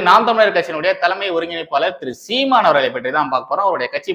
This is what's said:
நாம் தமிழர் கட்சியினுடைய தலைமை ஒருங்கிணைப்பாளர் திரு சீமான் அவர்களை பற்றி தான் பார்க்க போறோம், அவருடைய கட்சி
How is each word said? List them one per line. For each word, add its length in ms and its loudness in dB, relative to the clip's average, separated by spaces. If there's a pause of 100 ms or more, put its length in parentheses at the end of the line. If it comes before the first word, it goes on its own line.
நாம் 200 6
தமிழர் 280 2
கட்சியினுடைய 360 -2 (120)
தலைமை 320 -2
ஒருங்கிணைப்பாளர் 640 -4
திரு 120 -8 (120)
சீமான் 440 2
அவர்களை 240 2
பற்றி 240 -6
தான் 160 0
பார்க்க 180 -4
போறோம், 180 0
அவருடைய 260 -2
கட்சி 200 -6